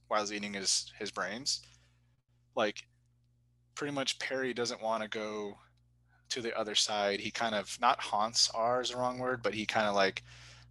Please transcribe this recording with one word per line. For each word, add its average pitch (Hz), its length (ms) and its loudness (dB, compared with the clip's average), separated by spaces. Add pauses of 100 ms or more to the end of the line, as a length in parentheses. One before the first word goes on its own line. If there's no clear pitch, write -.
while 110 140 2
he's 104 120 -2
eating 101 200 -4
his, - 460 -2
his 104 120 -4
brains. 123 500 -4 (920)
Like, 107 280 0 (920)
pretty 143 180 -4
much 135 260 -2
Perry 131 340 0
doesn't 117 280 -2
wanna 110 260 0
go 107 500 -4 (720)
to - 120 -4
the 110 160 -2
other 107 180 -2
side. 101 440 2
He 104 120 -4
kind 113 240 0
of, 98 240 -2
not 123 200 4
haunts 110 540 2
R 120 280 2
is 120 100 -2
the 123 60 -6
wrong 127 220 0
word, 127 220 -2
but 104 120 0
he 107 120 -2
kinda, 107 260 2
like, 98 320 4 (480)